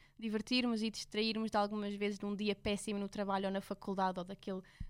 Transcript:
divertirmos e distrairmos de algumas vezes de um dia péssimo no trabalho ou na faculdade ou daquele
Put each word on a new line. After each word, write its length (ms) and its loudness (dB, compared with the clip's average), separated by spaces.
divertirmos 680 2
e 80 0
distrairmos 600 0
de 60 2
algumas 400 2
vezes 240 0
de 60 -4
um 100 0
dia 180 2
péssimo 460 0
no 80 -2
trabalho 380 0
ou 40 0
na 100 0
faculdade 600 0
ou 40 -4
daquele 380 -6